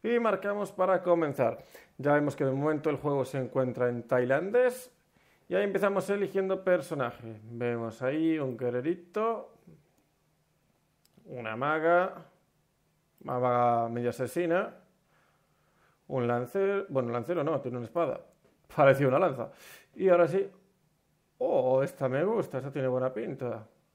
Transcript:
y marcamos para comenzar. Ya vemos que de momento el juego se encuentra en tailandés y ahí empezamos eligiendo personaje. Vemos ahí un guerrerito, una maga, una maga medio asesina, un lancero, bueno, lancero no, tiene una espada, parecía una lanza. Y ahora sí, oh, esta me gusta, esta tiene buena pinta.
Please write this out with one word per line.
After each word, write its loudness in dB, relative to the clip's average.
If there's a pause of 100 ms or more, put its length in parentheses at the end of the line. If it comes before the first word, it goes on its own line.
y 0
marcamos -2
para 2
comenzar. 0 (360)
Ya 2
vemos 2
que -2
de 0
momento -2
el 0
juego -2
se -10
encuentra -2
en -6
tailandés 0 (600)
y -4
ahí 2
empezamos 6
eligiendo 2
personaje. 0 (120)
Vemos -4
ahí 0
un -4
guerrerito, -2 (1700)
una -10
maga, 0 (920)
una -6
maga 2
medio -4
asesina, -2 (1300)
un -2
lancero, -2
bueno, -2
lancero -4
no, -2
tiene -8
una -8
espada, -4 (560)
parecía 6
una 2
lanza. -2 (440)
Y 0
ahora 6
sí, -2 (880)
oh, 2
esta -4
me -2
gusta, -4
esta -8
tiene -4
buena -2
pinta. -8 (280)